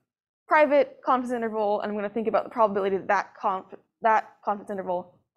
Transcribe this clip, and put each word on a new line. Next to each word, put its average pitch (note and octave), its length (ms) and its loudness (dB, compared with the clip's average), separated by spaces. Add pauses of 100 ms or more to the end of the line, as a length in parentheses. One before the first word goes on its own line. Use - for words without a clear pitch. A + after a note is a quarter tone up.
(460)
private D4 560 4
confidence B3+ 300 0
interval, A3 480 -2
and G#3 100 -6
I'm G#3 60 -6
gonna G#3 140 -6
think A3 180 -4
about G3 160 2
the - 60 -14
probability G3+ 480 0
that - 100 -10
that - 260 -2
conf-, F#3+ 400 -6 (280)
that A3 280 2 (140)
confidence G3+ 260 -6
interval F#3 480 -6 (180)